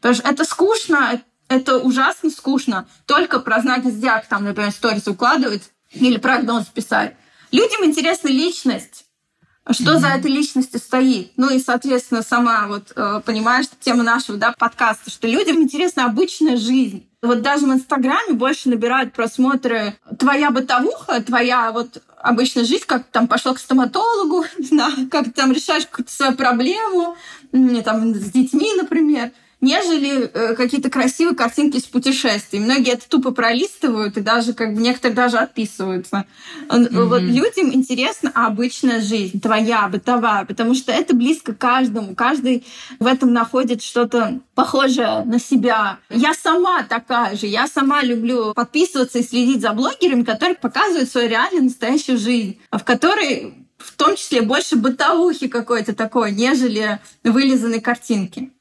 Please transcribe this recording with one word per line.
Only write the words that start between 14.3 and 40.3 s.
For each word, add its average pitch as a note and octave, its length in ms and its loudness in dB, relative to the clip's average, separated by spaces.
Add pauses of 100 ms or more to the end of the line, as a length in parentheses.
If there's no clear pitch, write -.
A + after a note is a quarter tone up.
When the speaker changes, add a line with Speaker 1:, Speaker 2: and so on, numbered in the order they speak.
Speaker 1:
да, - 200 0
подкаста, A3+ 520 -2
что - 180 -8
людям D#4+ 340 2
интересна D4 440 0
обычная C#4 500 0
жизнь. A#3 520 -2 (140)
Вот A#3+ 200 0
даже C#4+ 240 2
в C4 60 2
Инстаграме C#4+ 640 0
больше C4 340 0
набирают B3 440 0
просмотры A#3 840 -2 (240)
твоя C#4 320 2
бытовуха, C4 680 -2
твоя A#3+ 520 0
вот A#3+ 300 -8 (180)
обычная A#3+ 440 0
жизнь, D4 220 -2
как B3+ 180 -2
ты - 80 -20
там A#3 160 2
пошёл B3+ 260 0
к - 60 -8
стоматологу, F4+ 920 0
<laughs> - 60 -14
не C#4 80 -6
знаю, C#4+ 440 0
как C#4+ 160 0
ты A#3 60 -8
там C4+ 200 2
решаешь D4+ 340 -2
какую-то - 260 -10
свою C4 240 0
проблему, E4+ 800 0 (360)
м, B3 320 4
там, A3 300 0
с G3+ 180 -6
детьми, D#4 440 2
например, D4+ 540 0 (320)
нежели, C#4 720 0
э, A3+ 220 0
какие-то B3+ 360 0
красивые C4 440 2
картинки C#4+ 440 0
с A#3+ 60 -4
путешествий. A#3+ 760 -2
Многие B3+ 320 2
это - 160 -6
тупо C4 220 2
пролистывают A#3 880 -2
и - 20 -2
даже, A3+ 320 0
как A3 220 -4
бы, A3 80 0
некоторые A#3+ 340 0
даже A#3+ 220 2
отписываются. G3 880 -4 (420)
Он, A#3+ 140 4
Speaker 2:
Мгм. A#3 260 2
Speaker 1:
вот G#3 140 2
людям C#4 500 0
интересна C4 640 0
обычная A#3 640 0
жизнь, G3+ 400 -2
твоя A3 480 0
бытовая, G#3+ 560 0